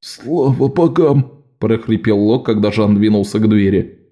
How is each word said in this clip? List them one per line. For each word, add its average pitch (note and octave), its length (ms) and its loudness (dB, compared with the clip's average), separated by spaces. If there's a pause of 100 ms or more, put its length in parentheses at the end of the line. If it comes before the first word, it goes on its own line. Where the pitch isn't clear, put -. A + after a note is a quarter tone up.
Слава C3+ 640 -2
богам! – D#3 600 0 (280)
прохрипел A2 600 -2
Лок, A2 280 0
когда G#2+ 260 -2
Жан G#2 220 2
двинулся G#2 440 0
к A2 100 2
двери. G2+ 500 0 (140)